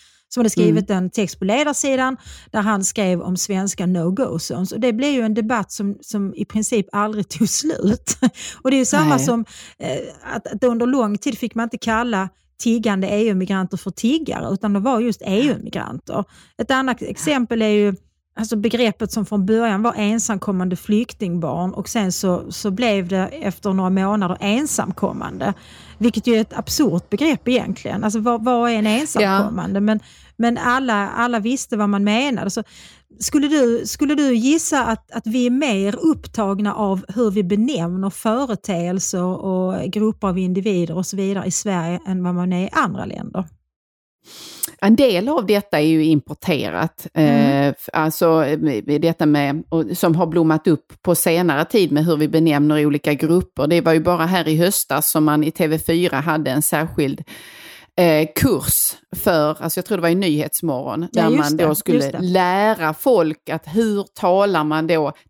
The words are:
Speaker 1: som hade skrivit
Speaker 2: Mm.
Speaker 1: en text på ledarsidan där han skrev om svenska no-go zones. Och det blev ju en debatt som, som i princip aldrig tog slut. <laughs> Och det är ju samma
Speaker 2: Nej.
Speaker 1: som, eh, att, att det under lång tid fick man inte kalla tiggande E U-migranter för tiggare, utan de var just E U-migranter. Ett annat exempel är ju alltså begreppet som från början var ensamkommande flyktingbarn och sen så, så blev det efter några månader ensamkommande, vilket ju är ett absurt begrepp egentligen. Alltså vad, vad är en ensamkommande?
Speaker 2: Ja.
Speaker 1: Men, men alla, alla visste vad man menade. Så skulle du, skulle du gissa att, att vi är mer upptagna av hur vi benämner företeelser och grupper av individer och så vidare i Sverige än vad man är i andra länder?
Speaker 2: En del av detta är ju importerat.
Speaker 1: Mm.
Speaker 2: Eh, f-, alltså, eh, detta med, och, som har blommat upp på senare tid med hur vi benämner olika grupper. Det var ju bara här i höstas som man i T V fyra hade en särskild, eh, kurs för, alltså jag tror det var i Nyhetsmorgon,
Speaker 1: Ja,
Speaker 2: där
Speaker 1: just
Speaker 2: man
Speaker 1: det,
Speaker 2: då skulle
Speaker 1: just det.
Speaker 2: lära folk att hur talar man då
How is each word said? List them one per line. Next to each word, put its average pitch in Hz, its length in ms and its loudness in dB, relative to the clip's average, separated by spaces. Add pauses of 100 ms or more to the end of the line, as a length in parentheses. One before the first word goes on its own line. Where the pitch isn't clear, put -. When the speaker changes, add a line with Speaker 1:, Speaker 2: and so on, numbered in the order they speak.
(280)
Speaker 1:
som - 120 -4
hade 226 100 4
skrivit 175 400 2
Speaker 2:
Mm. 185 140 0
Speaker 1:
en 180 60 -4
text - 280 -4
på - 60 -6
ledarsidan 262 720 0 (340)
där 220 100 -2
han 202 240 0
skrev 185 380 0
om 185 140 -4
svenska 190 500 -4
no-go 180 520 0
zones. 160 340 -6
Och 226 80 -6
det 247 120 2
blev 269 200 0
ju 262 80 0
en 220 140 0
debatt 220 380 -2
som, 202 280 -4
som 202 340 -4
i 208 100 -6
princip 214 480 -2
aldrig 208 360 -2
tog - 200 0
slut. - 680 -2 (200)
<laughs> - 240 -16
Och 262 80 0
det 277 60 4
är - 20 4
ju 254 60 4
samma 294 320 4
Speaker 2:
Nej. 262 80 2
Speaker 1:
som, 233 200 0 (340)
eh, - 180 -6 (380)
att, 233 180 -8
att 220 80 -8
det 262 60 2
under 240 200 2
lång 226 320 0
tid - 200 -4
fick 233 160 -6
man 226 100 -2
inte 233 140 -8
kalla 220 500 -2 (340)
tiggande 220 440 2
E 208 220 2
U-migranter 190 480 -2
för - 140 -8
tiggare, 254 640 -2
utan 208 180 -2
de 196 100 0
var 247 180 0
just 233 220 -2
E 202 260 0
U-migranter. - 760 -6 (340)
Ett 240 120 -2
annat 262 320 0
exempel 233 600 -2
är 220 60 2
ju 208 260 4 (440)
alltså 220 180 -4
begreppet 220 560 0
som 202 140 -2
från 202 200 0
början 220 360 2
var 233 140 0
ensamkommande 202 800 -2
flyktingbarn 180 960 -2
och - 160 -8
sen 196 240 -2
så, 175 400 -2
så - 180 -6
blev 196 380 0
det 185 180 0
efter 202 460 -4
några 190 180 0
månader 190 500 0
ensamkommande, 202 1160 -2 (440)
vilket 220 280 0
ju 240 100 4
är 220 40 4
ett - 180 -4
absurt - 520 -2
begrepp 269 380 0
egentligen. - 560 -2
Alltså 214 160 -2
vad, 226 240 0
vad 240 260 2
är 233 40 0
en 214 120 0
ensamkommande? 202 920 0
Speaker 2:
Ja. 202 40 0
Speaker 1:
Men, 208 200 2 (360)
men 233 220 0
alla, 240 520 0
alla 240 300 0
visste 240 360 -2
vad 208 120 2
man 202 160 2
menade. 220 460 0
Så 220 120 -4 (580)
skulle 294 280 0
du, 247 380 2
skulle 294 280 -2
du 277 200 2
gissa 269 500 2
att, 226 280 -4
att - 140 -8
vi 240 200 0
är 247 40 2
mer 214 460 0
upptagna 208 800 -2
av 196 340 -2
hur 214 220 0
vi 202 140 0
benämner 190 680 0
företeelser 196 1120 -4
och 185 680 -2
grupper 214 360 -2
av 180 100 -2
individer 180 580 0
och 185 100 -4
så 196 100 -10
vidare 196 300 -2
i 190 40 -4
Sverige 175 560 -2
än 185 180 -2
vad 180 100 -2
man 180 180 -2
är 180 140 0
i - 60 -8
andra 202 320 -2
länder? - 400 -8 (1300)
Speaker 2:
En 214 180 4
del 226 320 4
av 302 180 0
detta 202 340 2
är 151 60 4
ju 160 180 4
importerat. 147 1080 -2
Speaker 1:
Mm. 156 140 4 (340)
Speaker 2:
Eh, 143 60 4
f-, - 240 -6
alltså, 160 520 2
eh, 143 560 0
detta 165 260 0
med, 147 420 2
och, 165 160 0 (100)
som 170 220 2
har 180 100 2
blommat 160 420 2
upp - 240 0 (100)
på 175 120 2
senare 165 500 2
tid 180 280 2
med 147 140 2
hur 165 100 2
vi 151 120 2
benämner 151 580 4
olika 147 280 0
grupper. 156 520 0
Det 170 140 4
var 160 120 4
ju 160 80 4
bara 165 260 0
här 175 220 0
i 156 80 2
höstas 165 540 0
som 156 140 2
man 151 200 4
i 160 60 -2
T 165 160 0
V 156 120 0
fyra 170 380 0
hade 151 340 -2
en 143 120 0
särskild, 147 600 -2 (760)
eh, 160 380 4
kurs - 580 0 (220)
för, 156 460 0
alltså - 160 -4
jag 180 80 -4
tror 202 120 -2
det 165 40 -4
var 170 60 2
i 165 60 4
Nyhetsmorgon, 151 960 -2
Speaker 1:
Ja, - 100 2
Speaker 2:
där 160 80 4
Speaker 1:
just 262 80 2 (120)
Speaker 2:
man - 60 0
Speaker 1:
det, 170 80 2
Speaker 2:
då 151 100 2
skulle 240 240 0
Speaker 1:
just 185 140 -2
det. - 100 -8
Speaker 2:
lära 185 720 2
folk 175 540 0
att 160 180 -6
hur 202 360 0 (120)
talar 190 500 2
man 156 220 0
då 156 260 2 (180)